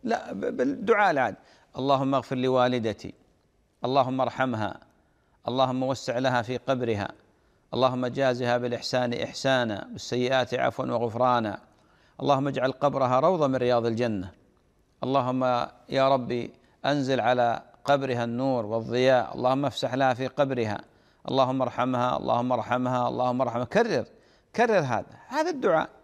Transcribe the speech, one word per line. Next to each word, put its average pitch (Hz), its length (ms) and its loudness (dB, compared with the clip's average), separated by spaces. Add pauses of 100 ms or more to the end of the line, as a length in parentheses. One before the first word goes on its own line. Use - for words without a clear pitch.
لا، 226 300 -4
ب-، - 240 -4
بالدعاء 208 540 2
العادي: 131 260 0 (400)
اللهم 135 380 2
اغفر 131 200 -2
لوالدتي، 127 760 0 (720)
اللهم 131 360 2
ارحمها، 113 580 -2 (680)
اللهم 127 360 0
وسع 131 340 -4
لها 127 240 0
في 123 160 -4
قبرها، 117 540 -2 (640)
اللهم 127 340 0
جازها 123 500 0
بالإحسان 120 560 -2
إحسانا، 123 760 -2
بالسيئات 127 640 -2
عفوا 127 320 -2
وغفرانا، 117 760 0 (600)
اللهم 139 260 2
اجعل 131 240 0
قبرها 131 480 2
روضة 160 280 2
من 131 80 0
رياض 123 300 2
الجنة، 110 460 -2 (720)
اللهم 127 400 0 (460)
يا 135 200 4
ربي 127 420 0 (340)
أنزل 135 340 0
على 120 420 2 (240)
قبرها 131 380 2
النور 120 420 -2
والضياء، 117 680 2
اللهم 131 300 0
افسح 127 280 -4
لها 131 200 2
في 127 140 -4
قبرها، 123 540 -2 (480)
اللهم 131 320 2
ارحمها، 123 560 0
اللهم 123 340 0
ارحمها، 123 560 -2
اللهم 123 340 0
ارحمها. 120 240 -2
كرر، 190 400 0 (500)
كرر 220 240 4
هذا، 123 260 -2 (220)
هذا 311 220 -2
الدعاء 220 400 0 (140)